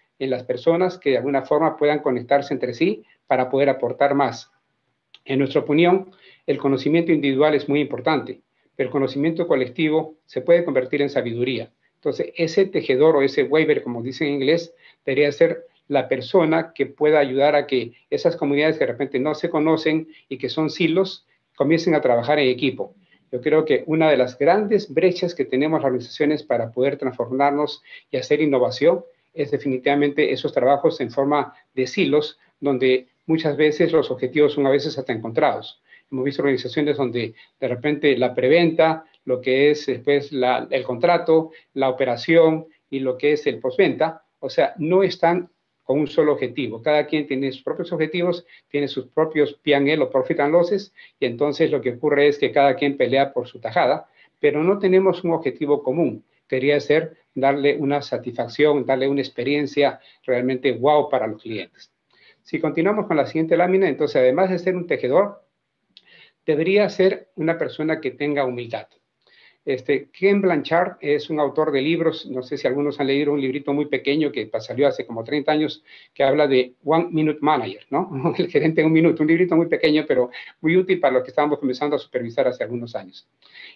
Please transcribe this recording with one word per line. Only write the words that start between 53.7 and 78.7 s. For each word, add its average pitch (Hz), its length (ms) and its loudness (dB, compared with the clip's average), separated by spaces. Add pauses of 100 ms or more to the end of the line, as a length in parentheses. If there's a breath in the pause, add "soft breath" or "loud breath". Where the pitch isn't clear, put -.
pero 147 240 2
no 196 160 2
tenemos 190 460 2
un 165 80 0
objetivo 147 500 -2
común. 131 420 -2 (220)
Quería 139 320 0
ser 151 380 0 (180 soft breath)
darle 139 440 2
una 143 240 -2
satisfacción, 127 800 0
darle 135 240 0
una 139 140 0
experiencia 139 760 -2 (260 soft breath)
realmente 127 480 0
wow 139 360 2
para 110 180 0
los 107 160 -10
clientes. - 480 -12 (520 soft breath)
Si - 180 -8
continuamos 170 460 0
con 160 100 -2
la 139 100 2
siguiente 160 300 0
lámina, 185 320 2
entonces 143 280 -2
además 143 340 4
de 185 80 -2
ser 180 180 -2
un 175 100 -8
tejedor, 151 560 0 (1000 soft breath)
debería 180 460 2
ser - 460 0
una 165 220 -2
persona 156 420 -4
que 131 100 -6
tenga 143 340 -2
humildad. 120 420 -8 (760 soft breath)
Este, 135 460 -2
Ken 202 300 2
Blanchard 170 600 0
es 147 300 -2
un 156 80 -4
autor 147 320 0
de 139 100 0
libros, 160 460 -2
no 127 160 -8
sé 139 140 -8
si 143 100 -2
algunos 143 320 -2
han 143 80 0
leído 143 260 0
un 147 80 0
librito 139 320 -4
muy 147 140 0
pequeño 143 460 -2
que 110 140 -6
pa-, 110 140 -6
salió 123 280 0
hace - 180 -4
como 113 160 -8
treinta 143 300 -2
años, 151 320 -2 (280 loud breath)
que 139 120 0
habla 143 240 4
de 127 340 2
One 165 300 0
Minute 156 280 0
Manager, 143 500 -2
¿no? 143 440 -2
<laughs> - 20 -12
El 175 120 -2
gerente 160 320 2